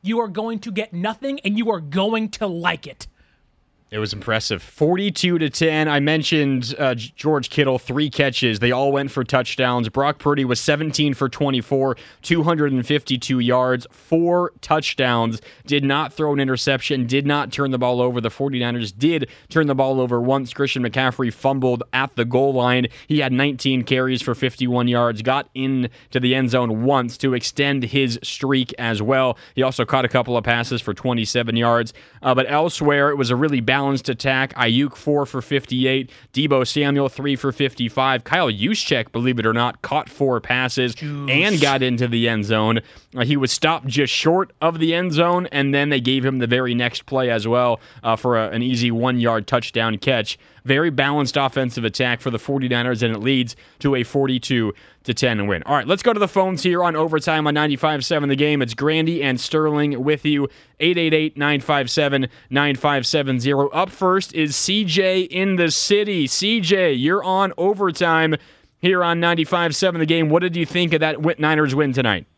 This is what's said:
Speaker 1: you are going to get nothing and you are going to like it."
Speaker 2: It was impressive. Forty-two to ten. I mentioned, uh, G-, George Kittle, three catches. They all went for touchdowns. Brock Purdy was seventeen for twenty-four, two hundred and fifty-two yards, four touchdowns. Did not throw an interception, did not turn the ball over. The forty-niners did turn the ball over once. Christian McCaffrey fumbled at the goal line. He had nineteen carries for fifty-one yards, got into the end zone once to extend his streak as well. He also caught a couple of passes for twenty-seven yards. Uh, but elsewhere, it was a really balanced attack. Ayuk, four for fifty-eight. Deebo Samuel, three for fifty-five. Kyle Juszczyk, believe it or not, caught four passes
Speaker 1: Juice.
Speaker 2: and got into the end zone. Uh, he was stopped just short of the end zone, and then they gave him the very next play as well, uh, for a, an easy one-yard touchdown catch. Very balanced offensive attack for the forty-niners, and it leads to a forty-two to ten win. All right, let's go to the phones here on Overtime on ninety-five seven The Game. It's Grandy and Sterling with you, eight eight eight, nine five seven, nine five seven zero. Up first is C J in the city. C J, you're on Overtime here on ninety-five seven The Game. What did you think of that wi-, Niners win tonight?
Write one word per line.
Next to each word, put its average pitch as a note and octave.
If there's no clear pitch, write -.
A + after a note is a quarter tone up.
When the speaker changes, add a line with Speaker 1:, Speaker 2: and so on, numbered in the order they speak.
Speaker 1:
you A3+
are A3+
going G#3+
to A3+
get G#3
nothing A3
and G3+
you A3+
are F#3+
going G3+
to -
like E3+
it." -
Speaker 2:
It G#2+
was G#2
impressive. A2
Forty-two F3+
to D#3+
ten. D#3
I D3
mentioned, C#3+
uh, C3+
G-, A2+
George D3
Kittle, C3+
three C#3+
catches. B2+
They A#2+
all C3+
went C#3
for C3
touchdowns. B2
Brock C#3
Purdy C#3+
was B2
seventeen D3
for C3+
twenty-four, C3+
two E3+
hundred D3+
and B2+
fifty-two C3+
yards, B2+
four F3
touchdowns. A#2+
Did C#3+
not C#3
throw D3+
an C#3+
interception, C3
did C#3
not C#3+
turn C#3
the C3
ball B2
over. B2
The A2+
forty-niners A#2+
did C#3
turn D#3+
the C#3
ball C3+
over A#2+
once. C3
Christian C3+
McCaffrey B2
fumbled B2+
at C3
the A#2+
goal B2+
line. B2
He D3+
had C3
nineteen C3
carries B2+
for B2
fifty-one B2
yards, A#2+
got C3
into C3
the B2
end C3
zone A#2
once B2+
to C3+
extend C#3
his B2
streak C3
as A2+
well. B2+
He B2+
also B2+
caught C3+
a A#2+
couple B2
of A2+
passes A#2
for G#2
twenty-seven A#2
yards. A#2
Uh, C3
but C3
elsewhere, D3
it D3
was B2+
a B2
really C#3+
balanced C3+
attack. C3
Ayuk, B2
four C#3+
for B2+
fifty-eight. C3
Deebo C3+
Samuel, C#3+
three C#3
for C3+
fifty-five. C3
Kyle E3
Juszczyk, A#2+
believe A#2+
it A2
or A2+
not, A#2+
caught -
four B2+
passes B2+
Speaker 1:
Juice. C#3+
Speaker 2:
and E3+
got C#3
into B2
the A#2
end A2
zone. A2
Uh, B2+
he C#3+
was C3
stopped D#3
just C3
short F3
of E3
the D#3+
end F3+
zone, F3
and C#3
then C#3+
they C#3+
gave B2+
him C3+
the A#2+
very B2
next A#2+
play C3
as A2
well, A#2+
uh, A2+
for B2
a, A2
an A2+
easy B2
one-yard A#2
touchdown A2+
catch. A#2
Very D3+
balanced C#3+
offensive C3
attack A#2+
for C3
the A#2
forty-niners, B2
and A2+
it G#2+
leads B2+
to C#3
a B2
forty-two B2+
to B2
ten A2+
win. F#2
All -
right, C3
let's F#3
go A#3+
to G#3
the G3+
phones F#3+
here F3+
on E3+
Overtime D#3
on D3
ninety-five D3
seven D3
The C#3
Game. D3
It's A#2
Grandy D#3+
and C3
Sterling D3
with D3
you, C#3+
eight E3+
eight D#3+
eight, D#3
nine C#3+
five C#3
seven, C#3
nine C#3+
five C#3
seven C3+
zero. C#3
Up F#3
first F#3
is D#3
C G#3
J F#3
in F#3
the E3+
city. G3+
C G#3+
J, F3+
you're D3+
on F#3+
Overtime E3+
here F3+
on E3+
ninety-five E3+
seven F3
The D#3+
Game. D#3+
What D#3+
did F3
you E3+
think F3
of D#3+
that D#3
wi-, D#3
Niners D3+
win C#3
tonight? A2